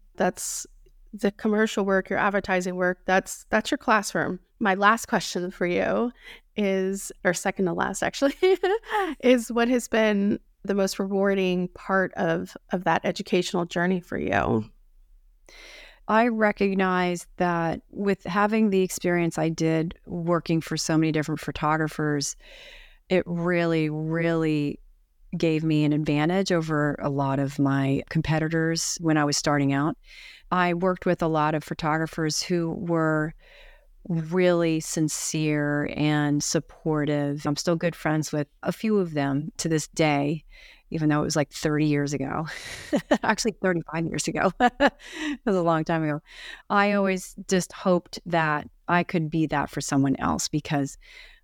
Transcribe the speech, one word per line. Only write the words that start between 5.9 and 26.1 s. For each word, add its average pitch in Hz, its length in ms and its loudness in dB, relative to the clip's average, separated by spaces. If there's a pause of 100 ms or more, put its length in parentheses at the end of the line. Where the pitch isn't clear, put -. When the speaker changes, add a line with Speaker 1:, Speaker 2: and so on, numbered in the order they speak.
Speaker 1:
is, 190 560 -2 (120)
or 180 100 2
second 190 320 -2
to 170 80 0
last 190 300 -2
actually, - 380 0
<laughs> 370 800 0
is 247 300 4
what 233 160 2
has 247 200 0
been 208 520 2 (240)
the 196 120 -2
most 190 240 0
rewarding 190 680 0
part 190 440 -2
of, 175 420 -2 (160)
of 180 120 -2
that 165 200 2
educational 180 640 -2
journey 180 340 0
for - 180 -10
you? - 520 0 (1400)
Speaker 2:
I 220 180 4
recognize 190 960 2 (120)
that 170 520 0
with 202 340 -2
having 208 460 2
the 190 120 2
experience 175 560 0
I 160 120 0
did 160 560 0
working 170 560 0
for 160 160 -6
so 160 200 0
many 160 140 2
different 151 300 -2
photographers, 151 920 -2 (760)
it 185 160 2
really, 170 640 0
really 160 920 0 (580)
gave 160 260 2
me 156 200 2
an 147 100 2
advantage 156 580 0